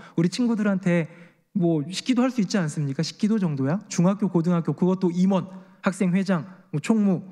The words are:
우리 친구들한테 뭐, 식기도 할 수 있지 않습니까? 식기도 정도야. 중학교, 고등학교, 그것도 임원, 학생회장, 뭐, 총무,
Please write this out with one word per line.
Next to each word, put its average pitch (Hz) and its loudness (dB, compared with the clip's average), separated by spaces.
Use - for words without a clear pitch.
우리 175 2
친구들한테 196 0
뭐, 170 2
식기도 240 0
할 262 2
수 233 -2
있지 190 0
않습니까? 151 -2
식기도 208 -2
정도야. 151 -2
중학교, 196 2
고등학교, 165 0
그것도 185 0
임원, 185 2
학생회장, 185 0
뭐, 147 -4
총무, 208 2